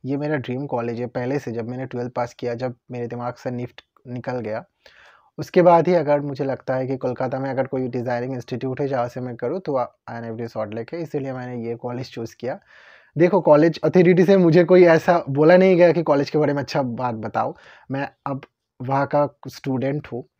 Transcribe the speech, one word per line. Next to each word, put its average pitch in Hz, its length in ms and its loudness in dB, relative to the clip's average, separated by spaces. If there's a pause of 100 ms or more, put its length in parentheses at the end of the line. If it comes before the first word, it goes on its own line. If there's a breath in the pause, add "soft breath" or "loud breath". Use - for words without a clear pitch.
ये 139 120 -4
मेरा 147 180 -4
ड्रीम 131 300 -6
कॉलेज 117 340 -6
है 120 80 -6
पहले 127 320 -6
से, 131 120 -8
जब 113 180 -8
मैंने 127 160 -8
ट्वेल्थ 123 280 -8
पास 120 200 -6
किया, 120 200 -6
जब 120 220 -8 (160)
मेरे 120 160 -8
दिमाग 120 260 -10
से - 180 -10
निफ्ट 123 300 -10 (260)
निकल 123 320 -8
गया, 110 260 -8 (720 soft breath)
उसके - 240 0
बाद 170 260 6
ही 180 60 2
अगर 147 260 2
मुझे 139 260 -6
लगता 135 300 -4
है 131 120 -4
कि 131 100 -4
कोलकाता 131 420 -4
में 135 100 -6
अगर 127 180 -2
कोई 131 200 -4
डिज़ाइनिंग 123 460 -4
इंस्टीट्यूट 127 480 -6
है 139 60 -2
जहाँ 127 200 -2
से 123 140 -10
मैं 123 140 -10
करूँ 135 240 -6
तो 147 180 -4
आईएनएफ़टी 117 720 -8
सॉल्ट 110 260 -8
लेक 113 200 -10
है, 170 80 -8
इसीलिए 135 320 -8
मैंने 123 340 -10
ये 117 80 -6
कॉलेज 123 360 -10
चूज़ - 280 -12
किया। 135 200 -8 (580 soft breath)
देखो, 175 240 4
कॉलेज 156 420 6
अथॉरिटी 180 420 6
से 196 120 6
मुझे 170 260 6
कोई 180 200 8
ऐसा 165 460 4
बोला 156 280 6
नहीं 185 200 6
गया 170 140 8
कि 160 120 0
कॉलेज 139 260 2
के - 80 -2
बारे 143 160 2
में 143 80 -4
अच्छा 143 200 -4
बात 123 340 -4
बताओ। 113 400 -6 (360 soft breath)
मैं 139 180 -6 (160)
अब 139 160 -6 (400)
वहाँ 139 260 0
का 147 220 0 (180)
स्टूडेंट 135 680 -6
हूँ 120 160 -12 (100)